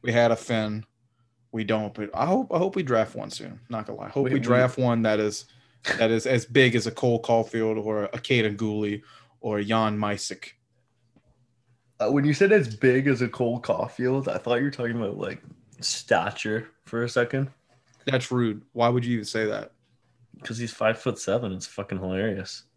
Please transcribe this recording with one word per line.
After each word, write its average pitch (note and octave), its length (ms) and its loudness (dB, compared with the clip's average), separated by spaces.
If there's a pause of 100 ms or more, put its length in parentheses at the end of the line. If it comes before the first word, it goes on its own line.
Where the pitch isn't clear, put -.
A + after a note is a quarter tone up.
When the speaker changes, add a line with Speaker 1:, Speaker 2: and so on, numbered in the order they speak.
Speaker 1:
we B2 100 -2
had A#2 200 6
a A2 40 4
Finn. G#2+ 500 -4 (640)
We A2 120 -4
don't, G#2+ 300 0
but G#2 200 -8
I C3 120 0
hope, G3+ 280 0
I E3 40 0
hope F#3+ 180 0
we F#3+ 80 -2
draft A2+ 320 2
one G#2 140 -8
soon. - 300 -14 (100)
Not A2 180 -6
gonna G#2 120 -10
lie, G2+ 100 -10
hope C#3 160 0
Speaker 2:
We, C3 60 0
Speaker 1:
we - 40 2
Speaker 2:
we C3+ 40 2
Speaker 1:
draft B2 380 4
one A#2+ 260 2
that G#2+ 160 4
is, G#2+ 260 -2 (520)
that A2+ 140 4
is A2+ 140 2
as B2+ 200 2
big B2 300 6
as A#2 120 2
a A2 40 -4
Cole A#2+ 280 2
Caulfield A2+ 580 0
or G#2+ 280 -2
a - 40 -6 (100)
Caden A2 380 2
Gooley G#2 460 -4 (380)
or G#2+ 180 -4
a G#2 60 -2
Jan A2 320 0
Mysick. G#2 540 -6 (1500)
Speaker 2:
Uh, A2 120 0
when C#3+ 140 2
you D3+ 80 4
said G3 180 4
as C3 240 4
big C3 320 4
as B2+ 140 2
a B2 60 0
Cole A#2+ 320 -2
Caulfield, B2 680 -2
I - 100 -4
thought A#2+ 180 -2
you B2 100 0
were C#3 60 -2
talking A#2 240 -4
about, G2+ 220 -4
like, - 260 -8 (360)
stature G#2+ 880 -2 (160)
for A#2 180 -4
a A#2 60 -4
second. C3+ 400 0 (560)
Speaker 1:
That's C3 260 0
rude. A#2 320 0 (100)
Why A#2 160 4
would B2 160 2
you B2 80 0
even G#2+ 120 -4
say A2 200 -2
that? G#2 260 -6 (720)
Speaker 2:
'Cause A#2 140 -8
he's A#2 160 -8
five-foot-seven. A2 800 -2
It's - 140 -10
fucking G2 320 -8
hilarious. F#2+ 640 -4 (140)